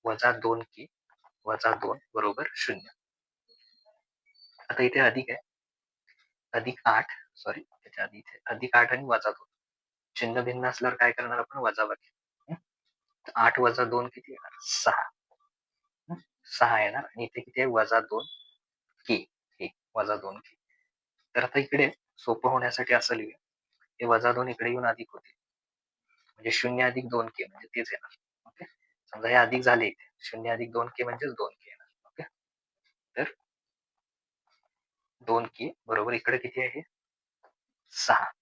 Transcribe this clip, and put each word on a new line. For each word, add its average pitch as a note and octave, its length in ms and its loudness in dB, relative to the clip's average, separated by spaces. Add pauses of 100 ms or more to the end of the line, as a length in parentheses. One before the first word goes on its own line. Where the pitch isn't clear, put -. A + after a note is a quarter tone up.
वजा A#2 340 2
दोन A#2 240 0
के, - 220 -18 (600)
वजा G#2+ 300 0
दोन - 240 -6 (140)
बरोबर G#2+ 420 -2
शून्य. - 340 -6 (1800)
आता - 140 0
इथे B2+ 160 2
अधिक B2 300 2
आहे. B2 100 -6 (1120)
अधिक A#2+ 320 -4
आठ, A2 260 4 (240)
सॉरी, - 260 -8
त्याच्या - 420 -12
आधी G#2 140 -10
इथे - 280 -20
अधिक B2 300 -4
आठ A#2+ 180 6
आणि C3+ 120 -4
वजा A2+ 240 0
दोन. - 180 -10 (680)
चिन्ह A#2+ 260 -2
भिन्न B2 260 -2
असल्यावर B2 300 -2
काय A#2+ 140 6
करणार A#2+ 280 -4
आपण? C3+ 200 -8
वजाबाकी. G#2+ 500 -2 (400)
हं? E3+ 60 -6 (720)
तर - 80 -14
आठ A#2 240 4
वजा B2 260 4
दोन B2 220 -2
किती - 240 -16
येणार? - 320 -18
सहा. - 440 0 (1040)
हं? E3+ 100 -10 (320)
सहा A2+ 300 4
येणार G#2+ 220 0
आणि A#2 200 -10
इथे A#2+ 180 -10
किती B2+ 200 -6
आहे? C3 100 2
वजा A2+ 300 2
दोन A2 240 -6 (800)
के. G#2+ 180 0 (360)
हे F2+ 100 -8 (260)
वजा G#2 220 0
दोन G2 220 -12
के. - 180 -20 (760)
तर B2 80 2
आता C#3 160 0
इकडे C#3 300 2 (300)
सोपं A#2+ 300 0
होण्यासाठी B2 440 0
असं A#2+ 220 2
लिहूया. G#2+ 220 -8 (640)
हे A#2+ 60 -2
वजा A#2 280 4
दोन B2+ 160 0
इकडे A#2+ 200 -4
येऊन B2 160 -2
अधिक A#2 240 -2
होते. - 240 -20 (960)
म्हणजे A2+ 240 -4
शून्य B2 320 0
अधिक B2 260 0
दोन A#2 180 -2
के - 180 -10
म्हणजे - 220 -20
तेच A#2 240 -8
येणार. - 240 -14 (300)
ओके? - 200 -20 (480)
समजा A2 160 -4
हे B2 60 4
अधिक B2 260 6
झाले A#2+ 260 4
इथे. - 200 -8 (140)
शून्य A2+ 300 -6
अधिक A#2 200 -4
दोन A#2 160 -2
के B2 160 -6
म्हणजेच A#2+ 300 -6
दोन - 200 -6
के - 160 -20
येणार. - 180 -20 (180)
ओके? - 180 -18 (920)
तर C#3 160 -4 (2000)
दोन A#2 180 2 (100)
के A#2 160 -6 (160)
बरोबर A2 260 -2
इकडे B2 240 0
किती B2 240 -6
आहे? B2+ 200 -6 (1120)
सहा. - 320 2 (160)